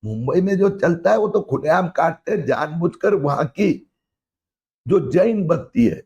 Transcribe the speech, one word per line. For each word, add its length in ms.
मुंबई 360
में 160
जो 120
चलता 420
है 60
वो 100
तो 140
खुलेआम 460
काटते 440
हैं 140
जानबूझकर। 680
वहां 300
की 460
जो 240
जैन 360
बस्ती 400
है 180